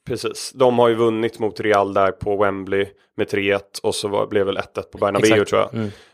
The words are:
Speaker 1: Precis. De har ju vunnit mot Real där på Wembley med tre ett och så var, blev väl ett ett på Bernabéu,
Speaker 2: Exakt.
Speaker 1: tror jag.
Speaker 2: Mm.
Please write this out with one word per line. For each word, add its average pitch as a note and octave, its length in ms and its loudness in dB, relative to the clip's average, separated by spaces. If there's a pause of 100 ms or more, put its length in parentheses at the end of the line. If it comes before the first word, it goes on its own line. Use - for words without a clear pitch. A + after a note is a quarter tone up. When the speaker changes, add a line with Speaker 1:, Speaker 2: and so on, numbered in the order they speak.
Speaker 1:
Precis. - 480 -8
De B2 240 4
har A#2+ 100 6
ju A2+ 60 2
vunnit A2+ 440 0
mot G#2+ 200 -4
Real G2+ 340 2
där G2 180 4
på G2+ 260 -4
Wembley G2 500 0 (300)
med G#2+ 120 -2
tre G2 220 0
ett - 260 -2
och G#2 180 -2
så - 120 -4
var, G#2 200 -2
blev G#2 180 0
väl G2 120 -2
ett - 200 -8
ett - 140 -8
på G2+ 60 -16
Bernabéu, G2+ 360 2
Speaker 2:
Exakt. G2+ 160 2
Speaker 1:
tror G#2 120 2
jag. G2+ 120 -4
Speaker 2:
Mm. A2 160 -4 (240)